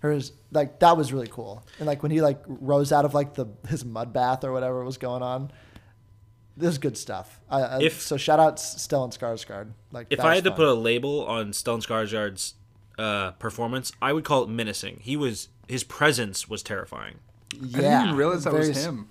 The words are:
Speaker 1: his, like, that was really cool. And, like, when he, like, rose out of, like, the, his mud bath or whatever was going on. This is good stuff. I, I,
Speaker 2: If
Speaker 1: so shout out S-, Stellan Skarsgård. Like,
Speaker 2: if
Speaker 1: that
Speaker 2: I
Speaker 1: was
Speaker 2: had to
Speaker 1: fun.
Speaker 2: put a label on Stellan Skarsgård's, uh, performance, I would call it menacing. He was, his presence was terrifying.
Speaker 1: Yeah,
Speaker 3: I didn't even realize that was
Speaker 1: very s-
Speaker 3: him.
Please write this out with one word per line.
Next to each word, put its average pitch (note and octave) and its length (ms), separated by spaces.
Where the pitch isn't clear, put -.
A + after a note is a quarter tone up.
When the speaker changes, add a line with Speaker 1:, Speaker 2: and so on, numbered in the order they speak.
Speaker 1:
his, D3 300
like, D3 280
that E3+ 160
was C#3 160
really C3 160
cool. A2 360
And, D3+ 80
like, C#3+ 160
when D3+ 100
he, D#3 80
like, C#3+ 260
rose C#3+ 460
out D3 120
of, C#3+ 100
like, C#3+ 200
the, B2+ 120
his C#3+ 160
mud A#2+ 280
bath C3 320
or C3+ 80
whatever B2+ 320
was C3 140
going B2 240
on. C3 280
This E3 140
is D3 80
good C3+ 180
stuff. - 440
I, C#3 100
I, B2+ 220
Speaker 2:
If D#3 180
Speaker 1:
so - 160
shout D#3 240
out D#3 140
S-, - 320
Stellan B2+ 300
Skarsgård. A2 540
Like, A#2+ 180
Speaker 2:
if C#3+ 80
Speaker 1:
that - 80
Speaker 2:
I D#3+ 40
Speaker 1:
was E3+ 80
Speaker 2:
had F#3 60
to F#3 60
Speaker 1:
fun. F#3 60
Speaker 2:
put D#3+ 120
a C3 60
label A#2+ 520
on A2 260
Stellan A2+ 320
Skarsgård's, G#2+ 680
uh, G2+ 340
performance, A#2 600
I C3+ 100
would D#3 120
call C#3 180
it - 60
menacing. G#2 540
He B2+ 140
was, B2+ 320
his B2+ 160
presence A#2+ 640
was G#2+ 160
terrifying. - 520
Speaker 1:
Yeah, C3 180
Speaker 3:
I - 40
didn't B3 240
even D#3 100
realize D#3 280
that D#3 80
was D#3 160
Speaker 1:
very C#3+ 100
s- C#3 60
Speaker 3:
him. A#2+ 260